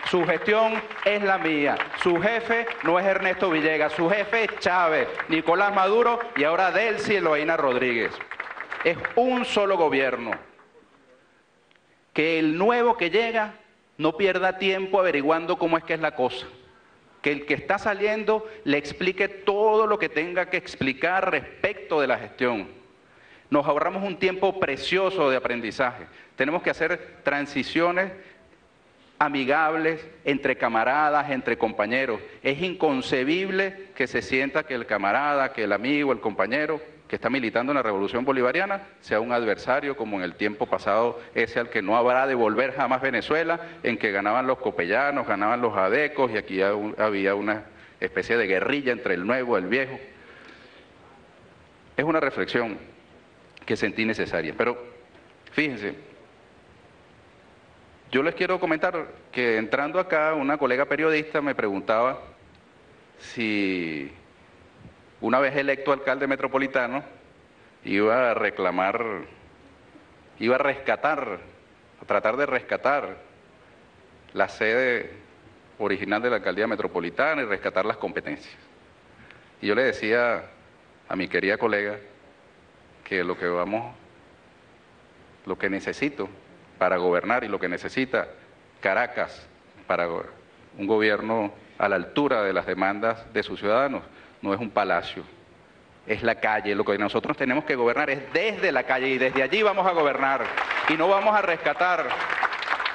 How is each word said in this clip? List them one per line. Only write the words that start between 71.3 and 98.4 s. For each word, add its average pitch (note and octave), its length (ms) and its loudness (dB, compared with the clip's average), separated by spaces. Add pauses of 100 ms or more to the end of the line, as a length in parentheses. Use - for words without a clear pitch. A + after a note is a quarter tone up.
a - 40 -20
tratar G#2+ 320 0
de C#3+ 80 2
rescatar A#2+ 720 -2 (1160)
la G2 140 2
sede A#2 640 0 (640)
original G2+ 440 -2
de B2 80 0
la A2+ 80 2
alcaldía F#2+ 300 -2
metropolitana A2+ 720 -2
y A#2+ 40 -2
rescatar F#2+ 400 -2
las A2+ 120 -2
competencias. - 580 -8 (1080)
Y G#2+ 60 -2
yo G#2 80 2
le B2+ 80 4
decía A2+ 600 0 (640)
a F2+ 80 -6
mi F2 100 -4
querida F#2+ 300 0
colega G#2 400 -2 (1080)
que F#2 200 -2
lo F2 140 -4
que F2 100 -4
vamos, G2+ 460 -2 (1500)
lo F#2 120 -4
que G2+ 120 -2
necesito G2 600 -4 (480)
para F#2 180 2
gobernar F2+ 480 2
y G#2+ 60 -6
lo G2 100 -2
que F2+ 80 -2
necesita G2 640 -2 (500)
Caracas G#2 640 -2 (400)
para F2 200 0
go-, E2+ 200 -4 (520)
un G2+ 100 -4
gobierno G#2+ 640 0 (260)
a G#2 120 0
la G2 80 2
altura B2 460 0
de F#2+ 100 0
las F2 120 0
demandas G2+ 680 -2
de G#2+ 100 0
sus F2+ 160 -10
ciudadanos A2 440 0 (380)
no G2 120 -2
es G2 80 -2
un A2 80 -6
palacio, F#2+ 540 -2 (840)
es G#2+ 160 -2
la A#2 120 2
calle. G#2+ 380 0
Lo G2+ 120 0
que G2+ 120 2
nosotros G#2 380 0
tenemos C3+ 300 0
que C#3 100 0
gobernar B2 340 2
es - 220 -6
desde F#3+ 400 0